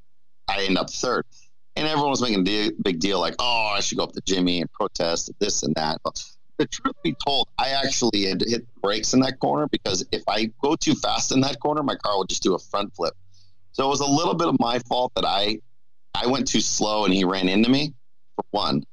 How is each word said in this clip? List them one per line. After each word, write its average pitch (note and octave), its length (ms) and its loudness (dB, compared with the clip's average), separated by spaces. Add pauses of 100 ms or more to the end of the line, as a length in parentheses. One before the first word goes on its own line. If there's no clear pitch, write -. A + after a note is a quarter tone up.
(480)
I G2 160 0
end F#2+ 140 2
up - 120 -2
third. A2 340 0 (520)
And D3+ 100 0
everyone D3 240 2
was B2+ 100 0
making A2 200 2
a F2+ 40 4
de-, G#2 280 2 (100)
big F2+ 160 2
deal, F#2 220 2
like, E2 180 0
"Oh, A#2 380 0
I G2+ 40 0
should - 160 -2
go - 80 0
up - 80 -6
to - 140 -8
Jimmy F2+ 340 2
and - 120 -4
protest E2+ 680 -2
this G2+ 240 -2
and D2 140 0
that." D#2 260 -2
But - 200 -6 (340)
the - 100 2
truth - 380 -6
be - 100 0 (100)
told, - 240 0 (100)
I C3 120 0
actually B2 540 2
had F#2+ 160 0
to A2+ 100 0
hit A#2 240 -2
the - 60 -14
brakes G#2+ 340 0
in B2+ 60 8
that C3 180 0
corner C#3+ 300 0
because - 440 -2
if G#2+ 160 -2
I A2 220 0 (120)
go D3 120 4
too D#3 220 2
fast A2+ 360 -2
in C3+ 100 4
that C3+ 180 -2
corner, D3+ 240 0
my A2 100 0
car G#2 220 0
will F#2+ 80 2
just - 180 -4
do F#2+ 120 4
a E2 40 0
front - 380 -4
flip. E2 180 -2 (580)
So C3+ 120 0
it C3+ 40 4
was C#3 120 2
a C#3+ 60 2
little E3 280 4
bit E3 140 2
of C3 100 4
my A#2+ 220 2
fault B2 340 0
that F2+ 100 0
I, G2+ 360 0 (540)
I G#2 120 0
went C3+ 220 2
too A2+ 120 4
slow G#2+ 440 2
and F#2 100 6
he F#2+ 100 4
ran F#2 240 2
into A2 220 6
me, D3 240 4 (400)
for - 160 -4
one. D2 320 2 (100)